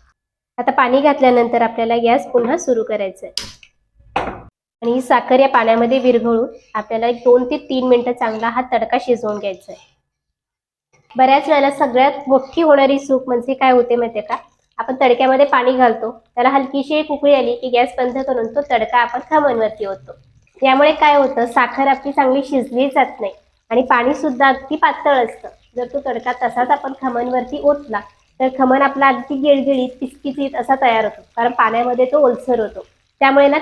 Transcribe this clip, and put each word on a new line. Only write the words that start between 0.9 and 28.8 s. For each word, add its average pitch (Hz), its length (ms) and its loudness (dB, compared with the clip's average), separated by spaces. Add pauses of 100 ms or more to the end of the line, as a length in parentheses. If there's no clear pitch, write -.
घातल्यानंतर 247 600 2
आपल्याला 233 360 -2
गॅस 233 340 0
पुन्हा 240 260 0
सुरू 233 260 -2
करायचा 196 440 -8
आहे - 280 -12 (1300)
आणि 233 100 -2
ही 254 100 -2
साखर 247 380 2
या 269 80 4
पाण्यामध्ये 233 520 2
विरघळून 233 480 2 (260)
आपल्याला 220 340 -4
एक 233 180 -4
दोन 247 200 4
ते 294 120 -4
तीन 254 300 -4
मिनिटं 247 240 2
चांगला 226 380 -4
हा 233 120 -4 (100)
तडका 226 300 -2
शिजवून 220 380 -4
घ्यायचा 196 320 -10
आहे. - 260 -20 (1200)
बऱ्याच 269 340 4
वेळेला 277 220 2
सगळ्यात 277 400 2 (160)
मोठी 262 340 0
होणारी 277 380 4
चूक 262 280 -2
म्हणजे 247 260 -4
काय 262 180 2
होते 240 240 2
माहितीये 226 300 -2
का, 233 100 -8 (420)
आपण 247 240 -6
तडक्यामध्ये 262 440 4
पाणी 254 260 2
घालतो, 240 400 2 (240)
त्याला 247 140 2
हलकीशी 277 460 -2
एक 302 160 -2
उकळी 285 220 2
आली 240 220 2
की 254 140 -8
गॅस 240 280 0
बंद 247 200 -4
करून 233 380 -4
तो 294 60 -2 (100)
तडका 226 260 0
आपण 240 220 -2 (100)
खमणवरती 226 560 0
ओततो. 190 260 -12 (500)
यामुळे 269 300 4
काय 302 240 4
होतं, 262 300 2
साखर 247 420 0
आपली 269 240 -2
चांगली 269 320 0
शिजली 262 440 -2
जात 262 340 -2
नाही 196 120 -8 (380)
आणि 240 100 2
पाणी 254 340 2
सुद्धा 269 320 0
अगदी 269 280 -2
पातळ 285 500 0
असतं. - 220 -12 (280)
जर 240 180 -8
तो 277 120 -6
तडका 247 260 -6
तसाच 247 380 -4
आपण 277 320 -2
खमणवरती 254 640 -4
ओतला 285 360 -2 (400)
तर 262 80 2 (100)
खमण 262 240 2